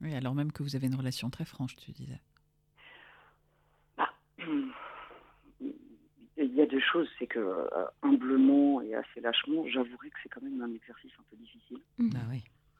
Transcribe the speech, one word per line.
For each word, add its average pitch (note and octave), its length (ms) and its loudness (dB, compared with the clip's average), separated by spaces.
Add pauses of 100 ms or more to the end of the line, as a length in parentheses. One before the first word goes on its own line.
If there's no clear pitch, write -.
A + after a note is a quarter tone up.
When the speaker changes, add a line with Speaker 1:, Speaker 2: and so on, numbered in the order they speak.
Speaker 1:
Oui, D#3 140 -6
alors B2+ 200 -2
même D3 160 0
que D3 120 -8
vous C#3 140 -4
avez C3 100 -2
une C3 100 2
relation B2+ 340 -4
très E3 140 -8
franche, - 320 -8
tu - 160 -20
disais. C3 280 -14 (1800)
Speaker 2:
Bah, - 100 0 (300)
<clears throat> - 20 -20 (2000)
il C3 180 0
y D3 80 6
a C#3+ 40 8
deux C3+ 140 0
choses, E3 280 2 (100)
c'est B2 80 -6
que, - 120 -4
euh, F2+ 460 -2 (180)
humblement C3+ 800 6
et A2 140 -6
assez A#2 260 -6
lâchement, C#3 480 0
j'avouerai B2 420 -4
que - 120 -18
c'est - 60 -16
quand B2 140 -14
même C3+ 200 -6
un A#2 120 -6
exercice A#2+ 440 -18
un A#2+ 120 -20
peu G#2+ 60 -20
difficile. - 420 -20 (200)
Speaker 3:
Mhm. A#3 180 2
Speaker 4:
Ah A#2 140 -6
oui. B2 120 -6 (380)